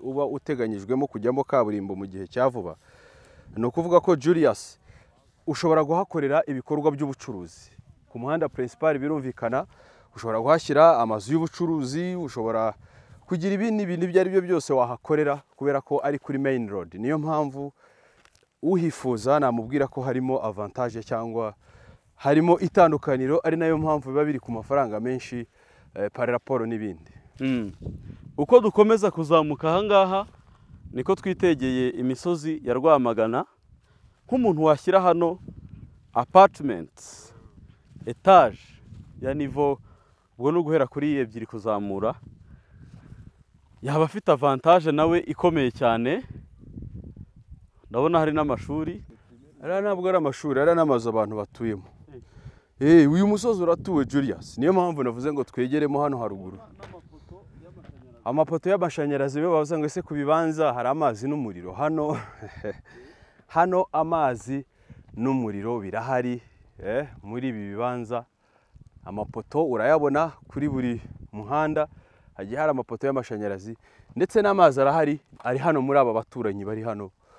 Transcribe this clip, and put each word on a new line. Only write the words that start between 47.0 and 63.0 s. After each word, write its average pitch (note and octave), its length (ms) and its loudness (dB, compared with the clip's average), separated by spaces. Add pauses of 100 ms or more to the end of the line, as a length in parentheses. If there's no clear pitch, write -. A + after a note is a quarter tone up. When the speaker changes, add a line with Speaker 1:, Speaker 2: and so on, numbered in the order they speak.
Speaker 2:
Ndabona D#3 300 2
hari D#3 120 2
n'amashuri. D3+ 720 -4 (600)
Speaker 1:
Ariya F#3 180 -4
ntabwo F#3+ 280 -2
ari F#3 80 4
amashuri, C#3+ 420 -2
ariya E3 160 6
ni E3+ 60 4
amazu B2 280 2
abantu G#2+ 260 0
batuyemo. G#2 480 -6 (960)
Eh, D3 320 8
uyu F#3 160 4
musozi G#3 360 0
uratuwe, E3+ 420 0
Julius. G#2+ 520 -4
Niyo D3 160 4
mpamvu F3 300 0
navuze B2 300 -4
ngo C#3+ 100 -2
twegeremo C#3+ 580 -2
hano C#3 160 -2
haruguru. G2 400 -10 (1700)
Amapoto D#3 440 0
y'amashanyarazi, D3 720 0
be E3 60 0
bavuze D#3+ 300 0
ngo D3+ 80 -2
ese D#3+ 160 -6
ku - 120 -10
bibanza D#3 600 0
hari A#2+ 160 -4
amazi C3+ 380 -2
n'umuriro? G2+ 460 -6
Hano, D3+ 440 -2 (600)
<laughs> - 680 -20